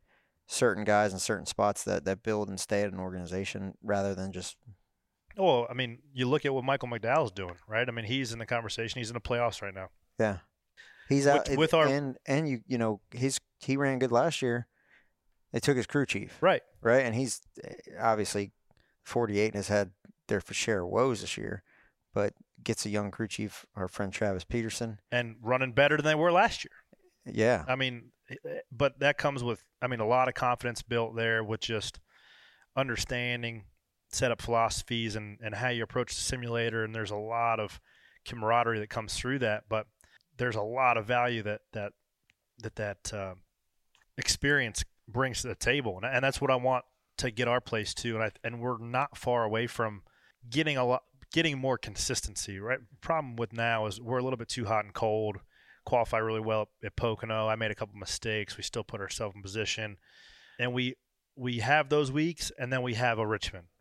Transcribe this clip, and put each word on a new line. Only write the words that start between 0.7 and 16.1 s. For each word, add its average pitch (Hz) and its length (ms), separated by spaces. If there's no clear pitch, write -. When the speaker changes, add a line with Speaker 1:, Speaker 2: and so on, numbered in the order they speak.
Speaker 1:
guys 104 280
in 95 60
certain 95 280
spots 104 380
that, 90 200
that 95 180
build 107 260
and 95 120
stay 104 220
at 101 100
an 92 60
organization 92 840
rather 101 320
than 95 180
just 90 240
Speaker 2:
Well, 143 340
I 123 40
mean, 123 260
you 127 160
look 147 160
at 139 80
what 131 120
Michael 135 240
McDowell's 120 420
doing, 92 240
right? 113 200
I 120 40
mean, 117 120
he's 120 280
in 117 80
the 110 60
conversation. 117 520
He's 113 120
in 117 40
the 117 60
playoffs 120 420
right 98 100
now. 92 180
Speaker 1:
Yeah. 104 200
He's 139 160
Speaker 2:
With, 143 100
Speaker 1:
out, 143 140
it, 139 100
Speaker 2:
with 160 160
our 156 120
Speaker 1:
and, 139 400
and 147 220
you, 127 180
you 123 120
know, 110 220
he's, 131 280
he 135 160
ran 135 240
good 123 120
last 143 300
year. 120 240
They 117 80
took 143 160
his 117 100
crew 143 200
chief. - 340